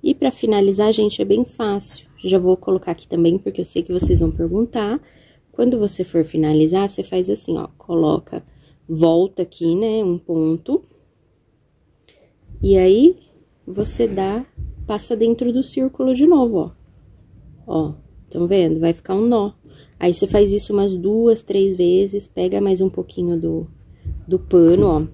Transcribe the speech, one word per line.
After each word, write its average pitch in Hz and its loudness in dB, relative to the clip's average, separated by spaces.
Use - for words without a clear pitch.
E - 0
pra 262 -2
finalizar, 208 0
gente, 208 -2
é 208 -2
bem 208 0
fácil. - -8
Já 185 2
vou 180 2
colocar 185 -4
aqui - -10
também, 170 2
porque 196 -8
eu 185 -6
sei - -6
que 175 -8
vocês 180 0
vão 165 0
perguntar. 208 -4
Quando 247 0
você 196 -4
for 165 -2
finalizar, 156 0
você 196 -8
faz 185 -4
assim, 185 -4
ó. - -8
Coloca, 160 -2
volta 170 2
aqui, 170 -4
né, 220 -2
um 175 -2
ponto. 165 -2
E 196 4
aí, 214 6
você 208 -4
dá, 196 -4
passa 214 -6
dentro 233 0
do 247 0
círculo 262 -2
de 269 2
novo, 254 4
ó. 165 -4
Ó, 156 -4
tão 175 -4
vendo? 170 2
Vai 165 0
ficar - -6
um 208 0
nó. 214 0
Aí, 175 0
você 185 -2
faz 202 2
isso 202 -4
umas 196 0
duas, 220 2
três 196 0
vezes, 185 0
pega 185 -4
mais 190 0
um 190 2
pouquinho 175 -6
do, 165 -4
do 180 -2
pano, 180 4
ó. 160 0